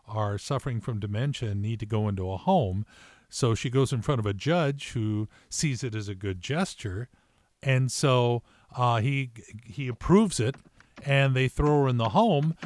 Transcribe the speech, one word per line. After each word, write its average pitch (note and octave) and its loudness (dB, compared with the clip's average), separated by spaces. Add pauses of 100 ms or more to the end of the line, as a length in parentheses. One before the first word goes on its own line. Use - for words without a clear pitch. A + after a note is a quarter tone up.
are G#2+ -4
suffering B2 -4
from G#2+ -6
dementia A2 -4
and G2+ -2
need G#2+ -4
to G#2 -6
go G#2+ 0
into F#2+ -4
a F#2+ -6
home. G#2+ 0 (440)
So A#2 0
she - -4
goes C3 2
in A#2+ -2
front C3+ 0
of G#2 -2
a G2+ 0
judge C#3+ 0
who G#2+ -2 (220)
sees C3+ -4
it A2+ -6
as G#2+ -6
a G#2 -8
good F#2+ -6
gesture. A#2+ -6 (520)
And C3 2
so, B2 2 (320)
uh, A#2+ 2
he, C3+ -2 (340)
he C3+ -8
approves F3+ 4
it, A#2 0 (500)
and C#3 4
they C3 2
throw D3 4
her C3+ 4
in B2 2
the A2+ 2
home. D#3+ 4 (100)